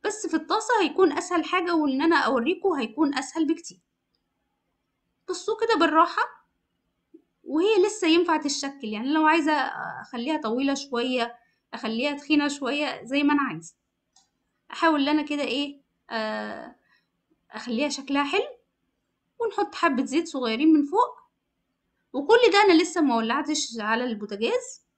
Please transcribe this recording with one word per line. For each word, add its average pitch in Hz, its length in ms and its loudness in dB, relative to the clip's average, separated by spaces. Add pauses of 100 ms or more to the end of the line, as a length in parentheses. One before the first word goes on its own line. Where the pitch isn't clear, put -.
بس 403 220 -6
في 311 60 -4
الطاسة 381 480 0
هيكون 339 300 2
أسهل 349 340 -2
حاجة، 349 300 -2
وإن 285 260 0
أنا 330 140 4
أوريكم 277 580 0
هيكون 277 420 -2
أسهل - 320 -2
بكتير. - 320 -6 (1500)
بصوا 392 320 -4
كده 453 140 2
بالراحة، 330 460 2 (1200)
وهي 370 420 2
لسه 403 220 -2
ينفع 330 300 4
تتشكل، 277 500 -6
يعني 220 260 -4
لو 311 120 4
عايزة 311 260 4 (500)
أخليها 247 360 -6
طويلة 247 360 -2
شوية، 240 600 -4 (380)
أخليها 233 400 -4
تخينة 294 340 2
شوية، 285 560 -4
زي 277 200 0
ما 294 100 4
أنا 285 80 2
عايزة. 165 340 -8 (960)
أحاول 320 300 2
إن 277 60 2
أنا 302 200 2
كده 294 160 -4
إيه، 285 380 -6 (280)
آه، 214 680 -6 (760)
أخليها 247 380 -4
شكلها 285 340 -4
حلو، 403 340 -2 (840)
ونحط 427 360 -4
حبة 269 300 0
زيت 330 220 -2
صغيرين 254 460 2
من 285 120 6
فوق. 403 320 0 (960)
وكل 440 400 4
ده 403 100 6
أنا 349 180 6
لسه 349 200 -2
ما 254 140 2
ولعتش 277 520 -2 (120)
على 220 240 -2
البوتاجاز. 226 840 -4 (120)